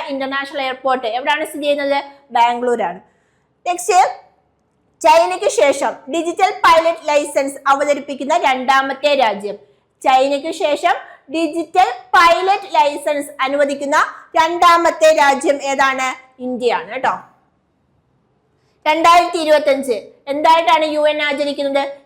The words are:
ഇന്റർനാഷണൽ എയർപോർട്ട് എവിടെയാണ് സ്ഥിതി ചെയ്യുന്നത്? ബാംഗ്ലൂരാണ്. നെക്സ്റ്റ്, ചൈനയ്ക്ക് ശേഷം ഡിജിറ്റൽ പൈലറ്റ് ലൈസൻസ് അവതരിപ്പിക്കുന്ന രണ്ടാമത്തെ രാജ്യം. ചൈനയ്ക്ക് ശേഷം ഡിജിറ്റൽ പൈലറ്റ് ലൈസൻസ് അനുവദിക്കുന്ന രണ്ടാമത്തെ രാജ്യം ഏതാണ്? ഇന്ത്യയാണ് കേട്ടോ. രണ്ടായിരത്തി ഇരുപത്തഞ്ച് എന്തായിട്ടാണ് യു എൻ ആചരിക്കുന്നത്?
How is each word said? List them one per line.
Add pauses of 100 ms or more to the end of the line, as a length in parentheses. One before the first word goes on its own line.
ഇന്റർനാഷണൽ
എയർപോർട്ട്
എവിടെയാണ്
സ്ഥിതി
ചെയ്യുന്നത്? (280)
ബാംഗ്ലൂരാണ്. (680)
നെക്സ്റ്റ്, (840)
ചൈനയ്ക്ക്
ശേഷം (180)
ഡിജിറ്റൽ
പൈലറ്റ്
ലൈസൻസ് (120)
അവതരിപ്പിക്കുന്ന
രണ്ടാമത്തെ
രാജ്യം. (480)
ചൈനയ്ക്ക്
ശേഷം (380)
ഡിജിറ്റൽ (240)
പൈലറ്റ്
ലൈസൻസ് (140)
അനുവദിക്കുന്ന (440)
രണ്ടാമത്തെ
രാജ്യം
ഏതാണ്?
ഇന്ത്യയാണ്
കേട്ടോ. (1700)
രണ്ടായിരത്തി
ഇരുപത്തഞ്ച് (360)
എന്തായിട്ടാണ്
യു
എൻ
ആചരിക്കുന്നത്? (160)